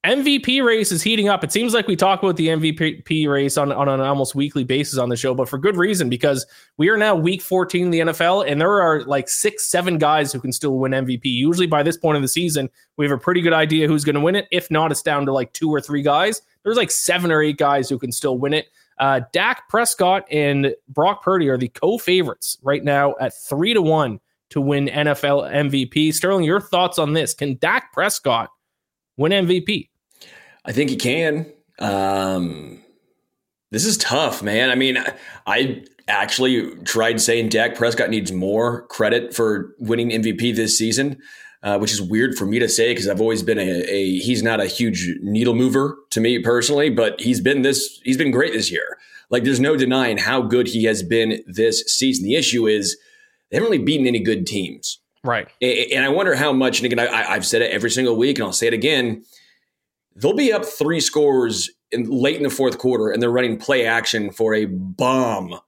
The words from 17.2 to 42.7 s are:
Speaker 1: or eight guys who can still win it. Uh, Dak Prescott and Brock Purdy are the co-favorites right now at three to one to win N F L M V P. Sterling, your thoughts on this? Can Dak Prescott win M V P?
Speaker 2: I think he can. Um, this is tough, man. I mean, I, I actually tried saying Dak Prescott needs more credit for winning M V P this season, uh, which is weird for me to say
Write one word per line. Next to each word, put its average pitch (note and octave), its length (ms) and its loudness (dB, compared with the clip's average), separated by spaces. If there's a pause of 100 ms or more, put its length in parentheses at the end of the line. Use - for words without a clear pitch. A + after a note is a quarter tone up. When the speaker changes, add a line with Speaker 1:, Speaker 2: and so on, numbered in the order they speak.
Speaker 1:
or D#3 120 4
eight D3+ 160 0
guys C#3+ 320 2
who C3 80 -2
can B2 140 -6
still C3 260 -2
win C#3+ 160 -2
it. D#3 140 -4 (300)
Uh, C3+ 240 2 (100)
Dak G#3+ 380 -2
Prescott G3 600 2
and C#3+ 440 0 (140)
Brock D#3 340 0
Purdy F#3 260 2
are C3 80 2
the B2 120 -2
co-favorites F3+ 960 -2
right C#3 220 0
now C#3+ 340 2
at C3 160 -4
three E3 380 -2
to G#3+ 80 4
one D#3 400 0 (300)
to D3 100 -2
win C#3 280 0
N D3 180 -2
F C#3+ 180 0
L C#3+ 200 2
M C#3 260 0
V C3+ 160 0
P. D#3 240 2
Sterling, F3+ 340 0
your F#3 160 2
thoughts F3+ 380 0
on D3+ 140 0
this? D#3 200 -2
Can C#3 260 -4
Dak G#3 340 -2
Prescott C3+ 580 -2 (680)
win D#3 160 2
M F#3+ 140 2
V F3+ 140 2
P? G3 300 -6 (760)
Speaker 2:
I B2+ 60 -8
think C3+ 180 0
he B2+ 60 -2
can. D3+ 540 -2 (280)
Um, F#2+ 1040 -2 (880)
this B2 160 0
is A3 100 0
tough, C3+ 460 -2
man. G#2+ 260 2
I B2 60 2
mean, B2+ 240 2
I, - 160 -4 (320)
I A#2 380 -2 (240)
actually G#2+ 640 0 (100)
tried A2+ 380 0
saying A#2 260 2
Dak A2+ 280 0
Prescott A#2 340 0
needs G2+ 220 -2
more G#2+ 560 -2
credit A#2+ 460 0
for G#2+ 440 -2
winning A#2 340 -2
M A2 100 -2
V A2 120 0
P A#2 180 -2
this G#2+ 240 0
season, B2 420 -2 (440)
uh, G2+ 160 0
which G#2+ 140 -2
is G#2 100 -4
weird G#2+ 340 0
for G#2 80 -4
me G#2 140 -2
to A#2 100 2
say A#2 260 2